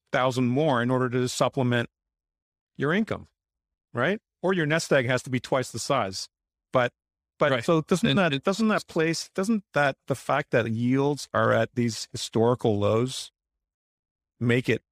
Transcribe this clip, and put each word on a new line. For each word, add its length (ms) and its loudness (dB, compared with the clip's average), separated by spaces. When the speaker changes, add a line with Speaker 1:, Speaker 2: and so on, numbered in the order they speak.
Speaker 1:
thousand 360 0
more 340 0
in 80 -2
order 180 0
to 200 -2
supplement 600 0
your 160 -2
income, 360 -4
right? 280 -2
Or 100 0
your 140 0
nest 260 0
egg 140 4
has 180 0
to 60 -14
be 100 -2
twice 300 -2
the 80 -10
size. 500 -4
But, 200 2
but 120 4
Speaker 2:
Right. 140 0
Speaker 1:
so 160 4
doesn't 280 0
Speaker 2:
And 100 2
Speaker 1:
that, 140 2
Speaker 2:
it's 120 -2
Speaker 1:
doesn't 240 0
that 180 -2
place, 480 -2
doesn't 380 -2
that, 240 0
the 80 -2
fact 380 -4
that 180 2
yields 640 0
are 180 2
at 220 0
these 380 -2
historical 680 0
lows 540 -2
make 300 0
it 240 0